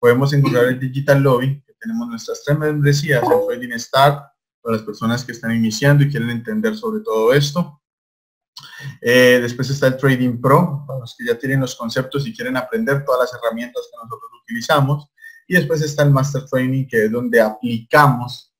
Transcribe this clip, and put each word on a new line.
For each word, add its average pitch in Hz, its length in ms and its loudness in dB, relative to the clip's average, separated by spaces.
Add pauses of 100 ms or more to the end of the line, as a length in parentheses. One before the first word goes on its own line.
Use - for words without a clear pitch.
podemos 127 300 4
encontrar 131 320 4
el 127 160 -2
Digital 139 420 2
Lobby, 135 420 0
que - 100 -20
tenemos 117 340 -8
nuestras 117 360 -10
tres 147 140 0
membresías, 143 640 0
el - 240 2
Trading 120 320 -6
Start, 139 540 0 (280)
para 113 160 -2
las 107 80 -6
personas 113 400 -4
que - 60 -14
están 117 220 -6
iniciando 127 500 2
y 143 80 2
quieren 117 180 -4
entender 110 480 -4
sobre 110 280 -6
todo 110 280 2
esto. 147 480 0 (1200)
Eh, 123 400 6
después 123 300 -4
está 139 160 0
el 127 100 0
Trading 123 440 0
Pro, 147 480 2
para 135 100 -8
los 120 180 -14
que 120 80 -16
ya 120 140 -2
tienen 135 220 -2
los 131 160 -4
conceptos 127 500 -6
y 113 80 -10
quieren 127 220 -6
aprender 127 480 -2
todas 127 160 0
las 123 200 -4
herramientas 117 520 -6
que - 40 -20
nosotros 117 320 -16 (140)
utilizamos. 147 680 -2 (380)
Y 180 80 -6
después 156 280 0
está 147 200 -2
el 143 80 4
Master 131 360 0
Training, 131 420 -2
que 113 160 2
es 107 80 0
donde 120 280 0
aplicamos 120 1200 0